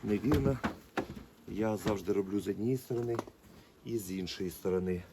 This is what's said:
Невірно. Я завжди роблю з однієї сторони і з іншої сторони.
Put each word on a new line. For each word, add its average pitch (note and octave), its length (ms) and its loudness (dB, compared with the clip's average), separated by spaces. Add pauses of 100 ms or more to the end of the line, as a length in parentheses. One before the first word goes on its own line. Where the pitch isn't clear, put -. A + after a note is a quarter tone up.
Невірно. B2+ 560 2 (880)
Я A2 280 0
завжди G2 360 0
роблю G2 280 2
з F2+ 80 -4
однієї G#2+ 280 2
сторони A#2+ 400 -2 (680)
і A#2 140 -2
з F#2 140 -4
іншої F#2 380 -2
сторони. F#2 520 0 (100)